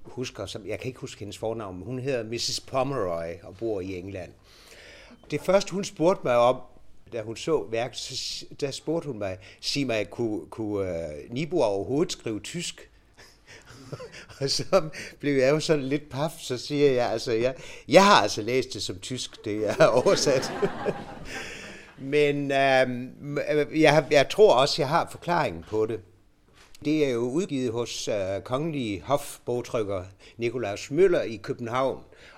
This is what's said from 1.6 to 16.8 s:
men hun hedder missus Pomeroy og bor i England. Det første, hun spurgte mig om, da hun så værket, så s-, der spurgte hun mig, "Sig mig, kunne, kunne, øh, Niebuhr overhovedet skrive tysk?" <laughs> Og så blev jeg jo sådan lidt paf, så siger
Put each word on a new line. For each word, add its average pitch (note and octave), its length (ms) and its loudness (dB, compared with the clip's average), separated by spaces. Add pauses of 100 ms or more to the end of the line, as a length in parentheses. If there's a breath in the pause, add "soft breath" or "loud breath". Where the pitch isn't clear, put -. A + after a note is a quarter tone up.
men F2+ 100 -12
hun B2+ 120 -8
hedder B2+ 260 -4
missus - 360 -4
Pomeroy G2+ 720 -2 (100)
og E2+ 140 -20
bor G#2+ 240 -4
i F#2 180 -8
England. F2+ 340 -12 (1000 loud breath)
Det D3 100 -4
første, G3 320 2
hun F#3+ 120 -4
spurgte F#3 400 2
mig B2+ 120 2
om, A#2+ 200 6 (560)
da A2+ 100 -8
hun A2 140 -10
så C#3+ 340 -2
værket, A#2 280 -4
så - 180 -10
s-, - 280 -8 (160)
der C#3 100 -4
spurgte D3+ 360 -4
hun B2+ 120 -8
mig, F#2+ 200 -6 (220 loud breath)
"Sig C#3+ 260 -2
mig, A2 240 0
kunne, G#2+ 360 -2
kunne, G#2 420 -4
øh, E2 260 -6 (160)
Niebuhr D#3 340 0
overhovedet G#2 480 0
skrive G#2+ 280 -6
tysk?" - 480 -10 (1040 loud breath)
<laughs> - 480 -16
Og C#3 100 0
så D#3 400 2 (300 loud breath)
blev C#3+ 160 2
jeg C3 140 6
jo D#3 100 4
sådan D3+ 240 2
lidt C#3+ 260 -4
paf, C#3+ 280 -4
så B2+ 200 -6
siger C#3+ 320 4